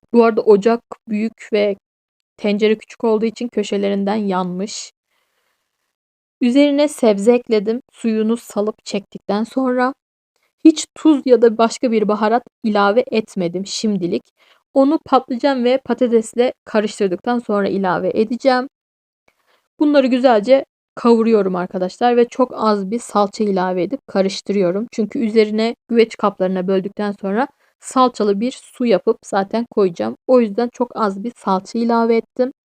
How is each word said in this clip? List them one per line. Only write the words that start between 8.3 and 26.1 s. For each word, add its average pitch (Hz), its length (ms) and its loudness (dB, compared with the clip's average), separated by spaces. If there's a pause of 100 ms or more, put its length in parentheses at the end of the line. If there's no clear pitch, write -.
salıp - 480 -6
çektikten 208 600 -6
sonra 254 500 -2 (680)
hiç 311 300 2
tuz 302 320 2
ya 233 160 4
da 226 160 2
başka 226 340 0
bir 208 160 0
baharat 214 340 0 (220)
ilave 208 460 2
etmedim 190 560 -4
şimdilik. 196 560 -4 (520)
Onu 277 320 2
patlıcan 254 580 0
ve 254 140 2
patatesle 233 760 0 (120)
karıştırdıktan 208 760 -2
sonra 202 300 -2
ilave 185 460 -2
edeceğim. 254 540 0 (1120)
Bunları 294 280 4
güzelce 247 580 4 (340)
kavuruyorum 220 580 2
arkadaşlar 185 600 -2
ve 240 120 2
çok 254 260 -2
az 208 360 -2
bir 233 80 -4
salça 208 460 -2
ilave 185 380 -2
edip 196 240 -6
karıştırıyorum. 196 840 -2
Çünkü 214 260 -4
üzerine 220 560 0 (140)
güveç 233 280 0